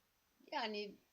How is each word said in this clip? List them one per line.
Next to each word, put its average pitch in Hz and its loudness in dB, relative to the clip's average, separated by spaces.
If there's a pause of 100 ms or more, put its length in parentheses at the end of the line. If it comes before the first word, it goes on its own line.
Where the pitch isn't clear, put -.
(520)
yani 208 0 (160)